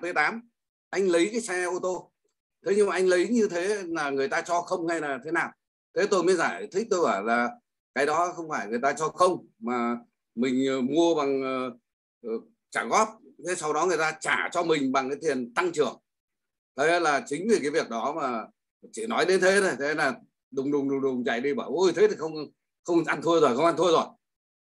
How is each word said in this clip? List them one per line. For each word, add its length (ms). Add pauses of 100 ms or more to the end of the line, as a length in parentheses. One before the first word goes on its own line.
P 140
tám, 340 (400)
anh 180
lấy 240
cái 100
xe 220
ô 200
tô, 280 (540)
thế 120
nhưng 120
mà 60
anh 120
lấy 200
như 240
thế 360
là 220
người 180
ta 140
cho 200
không 260
hay 140
là 240
thế 60
nào?" 200 (460)
Thế 140
tôi 120
mới 120
giải 360
thích, 180
tôi 160
bảo 180
là 260 (460)
cái 100
đó 300
không 140
phải 180
người 160
ta 100
cho 160
không, 380 (120)
mà 380 (380)
mình, 320
ờ, 140
mua 340
bằng, 280
ờ, 280 (520)
ờ, 80 (400)
trả 140
góp, 340 (280)
thế 80
sau 180
đó 120
người 120
ta 220
trả 320
cho 120
mình 280
bằng 180
cái 120
tiền 320
tăng 180
trưởng. 300 (760)
Thế 220
là 280
chính 220
vì 120
cái 100
việc 180
đó 240
mà 320 (460)
chỉ 160
nói 180
đến 160
thế 200
thôi, 180
thế 160
là 180 (380)
đùng 200
đùng 180
đùng 120
đùng 240
chạy 160
đi 120
bảo: 220
"Ôi, 200
thế 120
thì 80
không, 180 (500)
không 220
ăn 160
thua 180
rồi, 160
không 100
ăn 120
thua 140
rồi." 140 (680)